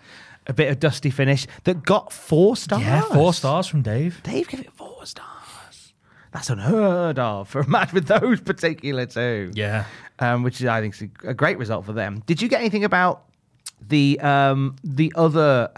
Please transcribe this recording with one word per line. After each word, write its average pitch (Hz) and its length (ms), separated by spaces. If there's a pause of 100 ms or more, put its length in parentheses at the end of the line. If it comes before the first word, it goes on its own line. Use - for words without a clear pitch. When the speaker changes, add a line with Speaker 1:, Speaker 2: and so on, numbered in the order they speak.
(460)
Speaker 1:
A - 80
bit 139 160
of 139 80
dusty 147 320
finish 135 380 (160)
that 175 220
got - 260
four 185 460
stars. - 240
Speaker 2:
Yeah, 110 220
four 175 300
stars 160 320
from 151 160
Dave. 131 420
Speaker 1:
Dave 269 260
gave 262 100
it - 140
four - 320
stars. - 880 (400)
That's - 160
unheard 175 680
of 104 300
for 135 140
a 139 80
match 185 240
with 170 140
those 220 340
particular 143 640
two. 117 480
Speaker 2:
Yeah. 104 320 (340)
Speaker 1:
Um, 123 240
which 123 160
is, 127 80
I 113 140
think, 107 140
is - 120 (160)
a - 100
great 147 240
result 104 280
for 110 80
them. 104 320
Did 165 160
you 240 80
get 247 100
anything 214 240
about 180 400 (640)
the, 143 320
um, 139 640
the 151 320
other 151 640